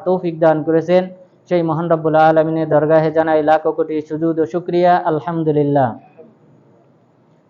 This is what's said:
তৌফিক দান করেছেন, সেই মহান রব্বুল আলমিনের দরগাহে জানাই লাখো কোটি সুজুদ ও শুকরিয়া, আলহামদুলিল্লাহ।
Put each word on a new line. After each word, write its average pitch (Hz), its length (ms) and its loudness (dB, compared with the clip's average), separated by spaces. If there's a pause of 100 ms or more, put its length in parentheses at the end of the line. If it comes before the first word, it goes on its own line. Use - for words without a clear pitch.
তৌফিক 175 360 -4
দান 156 220 2
করেছেন, 165 460 0 (400)
সেই 175 140 0
মহান 165 260 -4
রব্বুল 156 260 0
আলমিনের 160 540 2
দরগাহে 156 420 2
জানাই 160 320 0
লাখো 156 300 0
কোটি 156 280 -4
সুজুদ 160 400 -4
ও 151 60 0
শুকরিয়া, 175 500 0
আলহামদুলিল্লাহ। 147 1000 -2 (1500)